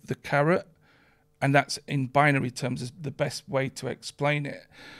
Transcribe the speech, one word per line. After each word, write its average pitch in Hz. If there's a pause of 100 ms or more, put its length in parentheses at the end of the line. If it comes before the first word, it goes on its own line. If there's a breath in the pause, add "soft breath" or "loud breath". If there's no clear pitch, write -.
the 127
carrot, 151 (760 soft breath)
and 139
that's, 139
in 135
binary 139
terms, 127
is 123
the 143
best -
way 135
to -
explain 147
it. 123 (340 loud breath)